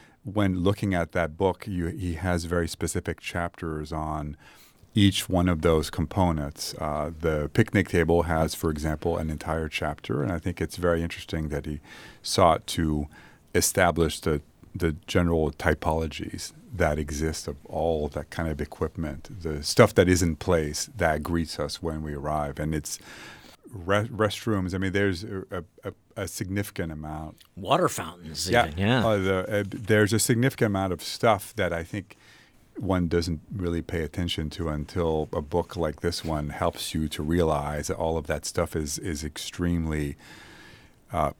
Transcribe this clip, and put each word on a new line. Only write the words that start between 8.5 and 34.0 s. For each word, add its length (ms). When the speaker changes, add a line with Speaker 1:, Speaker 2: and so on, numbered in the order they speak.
Speaker 1:
for 160
example, 460
an 140
entire 380
chapter, 540
and 80
I 80
think 220
it's 160
very 260
interesting 460
that 180
he 140
sought 460
to 380
establish 640
the, 200
the 220
general 460
typologies 1000
that 240
exist 500
of 80
all 420
that 220
kind 180
of 120
equipment, 840
the 200
stuff 320
that 140
is 140
in 140
place 600
that 260
greets 360
us 240
when 200
we 120
arrive. 440
And 160
it's 240
re-, 380
restrooms. 640
I 40
mean, 140
there's 320
a, 260
a, 140
a, 80
a 120
significant 600
amount. 460
Speaker 2:
Water 320
fountains, 600
Speaker 1:
Yeah. 200
Speaker 2:
even, 100
yeah. 280
Speaker 1:
Uh, 120
the, 420
uh, 80
there's 460
a 40
significant 480
amount 280
of 80
stuff 540
that 180
I 100
think 320
one 280
doesn't 360
really 280
pay 200